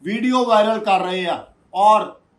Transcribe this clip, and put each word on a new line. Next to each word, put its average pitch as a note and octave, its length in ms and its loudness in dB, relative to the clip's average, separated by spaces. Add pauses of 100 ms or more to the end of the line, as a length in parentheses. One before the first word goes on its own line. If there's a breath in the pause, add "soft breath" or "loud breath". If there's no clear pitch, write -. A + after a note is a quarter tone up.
ਵੀਡੀਓ A#3+ 420 -2
ਵਾਇਰਲ A3 340 2
ਕਰ G3 220 0
ਰਹੇ F3+ 260 -6
ਆ E3 200 -6 (280)
ਔਰ G#3 460 2 (180)